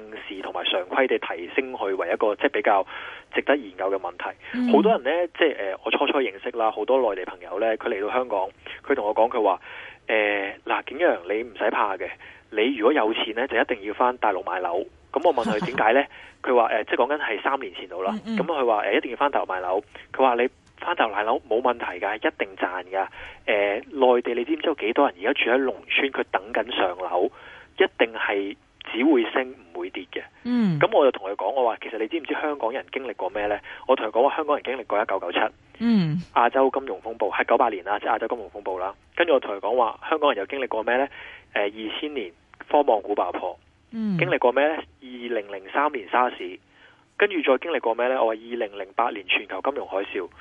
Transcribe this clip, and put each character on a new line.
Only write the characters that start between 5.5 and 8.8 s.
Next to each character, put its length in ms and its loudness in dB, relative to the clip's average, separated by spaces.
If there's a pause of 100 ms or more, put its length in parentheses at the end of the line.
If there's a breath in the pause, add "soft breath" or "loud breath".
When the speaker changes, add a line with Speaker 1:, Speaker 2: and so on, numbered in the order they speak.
Speaker 1:
呃， 260 -4
我 60 -4
初 160 2
初 120 2
認 240 -2
識 140 -6
啦， 160 2
好 100 -4
多 160 4
內 240 0
地 80 -8
朋 100 -12
友 200 -6
呢， 160 2
佢 140 -4
嚟 100 -2
到 100 -2
香 160 0
港， 220 -2 (380 loud breath)